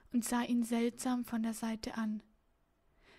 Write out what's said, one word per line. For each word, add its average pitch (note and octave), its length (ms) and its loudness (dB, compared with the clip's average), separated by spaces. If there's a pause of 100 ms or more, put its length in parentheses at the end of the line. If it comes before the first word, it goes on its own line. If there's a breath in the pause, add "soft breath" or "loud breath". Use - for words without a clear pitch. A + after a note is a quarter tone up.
(140 soft breath)
und A#3+ 100 4
sah A#3+ 200 0
ihn A#3+ 200 2
seltsam A#3+ 640 0
von A3+ 180 -2
der A3+ 100 0
Seite A3+ 440 -4
an. G#3+ 260 -2 (960 soft breath)